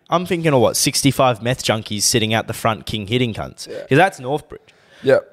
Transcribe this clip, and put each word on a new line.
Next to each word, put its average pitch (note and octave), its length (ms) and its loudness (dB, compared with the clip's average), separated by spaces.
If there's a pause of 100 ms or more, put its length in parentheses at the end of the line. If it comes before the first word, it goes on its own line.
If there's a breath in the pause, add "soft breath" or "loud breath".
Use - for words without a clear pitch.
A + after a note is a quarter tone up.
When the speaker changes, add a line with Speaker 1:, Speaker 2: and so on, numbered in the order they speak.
Speaker 1:
I'm F3 160 0
thinking E3 280 0
of C3 60 4
what, G#2+ 160 4
sixty-five B2+ 680 2
meth A#2+ 220 -4
junkies G#2+ 380 -4
sitting A2 320 0
out A2 140 0
the A2+ 60 -8
front A2 320 -2
king G#2+ 220 -6
hitting A#2+ 260 -2
cunts. - 340 -12
Speaker 2:
Yeah. - 200 -12
Speaker 1:
'Cause C3 100 4
that's F#3+ 220 4
Northbridge. C#3 400 -8 (440 soft breath)
Speaker 2:
Yeah. C3 160 4 (140)